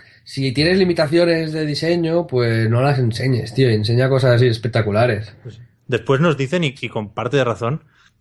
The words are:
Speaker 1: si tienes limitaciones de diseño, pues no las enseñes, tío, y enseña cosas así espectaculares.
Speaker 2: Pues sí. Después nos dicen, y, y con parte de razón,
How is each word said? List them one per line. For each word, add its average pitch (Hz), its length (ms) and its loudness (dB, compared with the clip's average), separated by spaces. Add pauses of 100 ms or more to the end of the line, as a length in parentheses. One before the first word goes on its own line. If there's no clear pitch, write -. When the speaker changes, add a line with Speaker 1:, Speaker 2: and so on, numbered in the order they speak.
(240)
Speaker 1:
si 135 280 -4
tienes 156 260 2
limitaciones 170 760 2
de 156 120 -4
diseño, 165 600 -2
pues 113 420 0
no 117 120 2
las 135 180 2
enseñes, 123 560 -2
tío, 131 160 4
y - 20 4
enseña 117 360 2
cosas 127 260 4
así 123 100 4
espectaculares. 110 960 0
Speaker 2:
Pues - 140 -18
sí. - 60 -20 (260)
Después 127 340 0
nos 160 160 2
dicen, 139 280 -2
y, 139 140 -4
y 123 100 -8
con 107 240 -8
parte 123 240 -4
de 131 80 2
razón, 117 380 -4 (380)